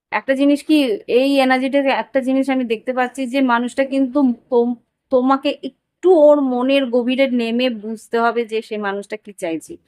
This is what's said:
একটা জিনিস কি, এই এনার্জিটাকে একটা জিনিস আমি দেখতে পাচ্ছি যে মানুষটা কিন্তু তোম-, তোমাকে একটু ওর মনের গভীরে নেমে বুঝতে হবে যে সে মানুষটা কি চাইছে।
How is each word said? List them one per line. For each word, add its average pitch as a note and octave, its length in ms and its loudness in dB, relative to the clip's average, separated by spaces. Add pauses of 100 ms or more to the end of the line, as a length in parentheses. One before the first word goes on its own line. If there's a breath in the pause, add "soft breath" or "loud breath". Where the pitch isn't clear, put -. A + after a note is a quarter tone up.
(120)
একটা G#3+ 220 -2
জিনিস C#4+ 300 2
কি, D#4 140 2 (300)
এই C4 220 2 (100)
এনার্জিটাকে C4 540 2
একটা A3 280 -2
জিনিস C4 280 0
আমি C4 160 0
দেখতে A3+ 280 -6
পাচ্ছি B3+ 340 -4
যে B3+ 140 -2
মানুষটা B3 440 0
কিন্তু C4+ 340 -2 (300)
তোম-, A#3+ 300 0 (320)
তোমাকে C4+ 380 0 (140)
একটু - 520 -4
ওর D4 260 6
মনের C4 440 0
গভীরে B3 460 0
নেমে A#3+ 380 -2
বুঝতে A3 500 -8
হবে A#3 260 0
যে A3 160 -6
সে A3+ 160 -12
মানুষটা G3+ 400 -8
কি - 160 -18
চাইছে। E3 400 -10 (140)